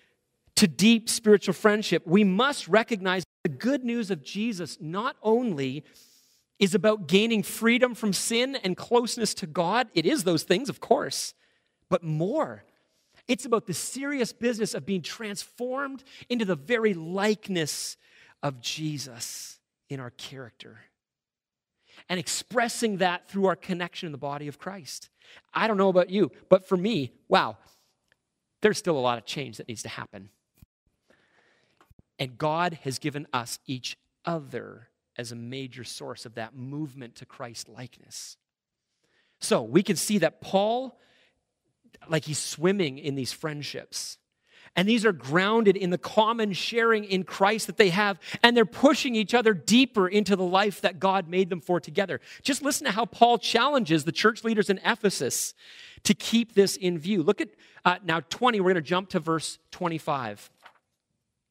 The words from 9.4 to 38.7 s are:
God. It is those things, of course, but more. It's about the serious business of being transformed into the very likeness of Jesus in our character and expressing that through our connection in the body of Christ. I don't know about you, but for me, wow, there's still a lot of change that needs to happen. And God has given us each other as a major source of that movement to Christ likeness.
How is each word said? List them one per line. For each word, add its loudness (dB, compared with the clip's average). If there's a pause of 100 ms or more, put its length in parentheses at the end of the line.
God. 0
It 2
is 2
those 2
things, 0
of -10
course, -2 (540)
but 0
more. -2 (640)
It's -2
about 0
the -6
serious -6
business -4
of -10
being -2
transformed -10 (240)
into -2
the 0
very 0
likeness -2 (480)
of -6
Jesus -10 (260)
in -10
our -12
character -18 (1300)
and -4
expressing -2
that -2
through 0
our 2
connection -8
in -8
the -10
body -8
of -14
Christ. -14 (440)
I 0
don't 2
know 6
about 4
you, 2 (200)
but 6
for 2
me, 0 (160)
wow, 2 (1040)
there's 4
still -2
a 0
lot 2
of -14
change -10
that -14
needs -10
to -12
happen. -14 (1900)
And -8
God -2
has -6
given -6
us -6
each -8 (280)
other -8 (300)
as -10
a -12
major -12
source -14
of -18
that -10
movement -12
to -20
Christ -14
likeness. -18 (1000)